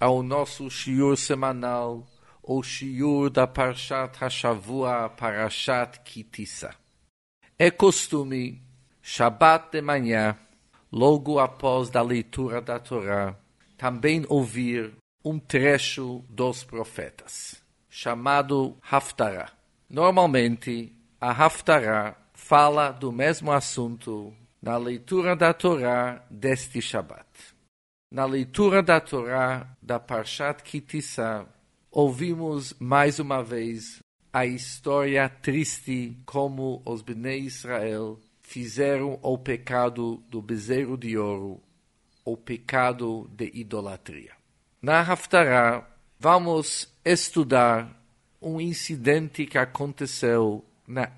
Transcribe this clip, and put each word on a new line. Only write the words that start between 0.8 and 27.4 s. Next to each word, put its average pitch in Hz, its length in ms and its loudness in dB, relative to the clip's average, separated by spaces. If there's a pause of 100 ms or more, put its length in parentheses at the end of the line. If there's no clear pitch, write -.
semanal, 123 920 -4 (360)
o 131 200 -2
shiur 139 640 -2
da 131 180 4
Parshat 131 720 -4
Hashavua, 120 920 -2
Parashat 117 920 -2
Ki - 240 -16
Tisa. - 500 -12 (840)
É 175 120 6
costume, 135 920 2 (400)
Shabat 160 720 4
de 156 100 -2
manhã, 117 520 0 (560)
logo 143 480 4
após 131 520 0
da 120 100 2
leitura 120 600 -2
da 120 160 -6
Torá, 101 580 -4 (400)
também 131 500 0
ouvir 120 680 -2 (280)
um 156 160 -4
trecho 131 920 0
dos 123 340 -4
profetas, - 1000 -12 (280)
chamado 135 880 0 (120)
Haftarah. 110 640 0 (380)
Normalmente, 127 1040 2 (240)
a 123 100 -2 (140)
Haftarah 110 720 2 (160)
fala 147 580 4
do 127 220 -6
mesmo 151 400 0
assunto 117 800 -4 (300)
na 117 140 -2
leitura 123 580 -2
da 165 200 4
Torá 123 760 0
deste 131 520 -2
Shabat. - 420 -8 (880)